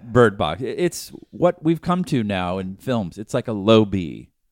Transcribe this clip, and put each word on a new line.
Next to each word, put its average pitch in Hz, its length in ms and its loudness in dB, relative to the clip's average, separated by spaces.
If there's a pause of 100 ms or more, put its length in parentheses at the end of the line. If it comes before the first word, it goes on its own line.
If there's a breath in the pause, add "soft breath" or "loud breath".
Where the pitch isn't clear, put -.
Bird 113 360 4
Box. 87 240 -4
I-, 127 40 -6
it's 165 420 -4 (220)
what 170 320 0
we've 160 200 0
come 175 220 -2
to 131 180 -2
now 92 360 -2
in 95 180 -8
films. 110 420 -6
It's 107 160 -14
like 123 140 -4
a 120 40 -6
low 110 320 6
B. 87 460 -6 (220)